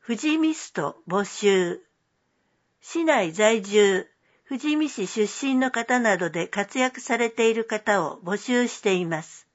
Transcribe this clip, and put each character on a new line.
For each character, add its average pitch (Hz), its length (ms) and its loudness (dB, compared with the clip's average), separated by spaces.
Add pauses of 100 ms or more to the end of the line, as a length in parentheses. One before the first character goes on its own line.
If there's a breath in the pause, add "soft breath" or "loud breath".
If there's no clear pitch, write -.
富 233 120 -2
士 311 200 0
ミ 320 160 2
ス - 180 -14
ト 156 240 -4 (100)
募 196 180 0
集。 190 580 2 (960)
市 330 240 -4
内 240 260 2
在 214 300 2
住、 202 480 2 (400)
富 269 100 -6
士 302 180 -2
見 302 120 0
市 208 180 -6
出 208 220 0
身 269 280 -2
の 262 140 2
方 247 300 0
な 214 160 2
ど 170 140 -2
で 165 180 -4
活 202 300 -4
躍 254 240 -2
さ 233 160 -2
れ 233 100 0
て 226 220 2
い 220 40 0
る 226 120 -4
方 208 400 0
を - 180 -8
募 190 140 -4
集 247 300 0
し - 120 -10
て 196 140 2
い 180 100 0
ま 165 180 -4
す。 - 320 -20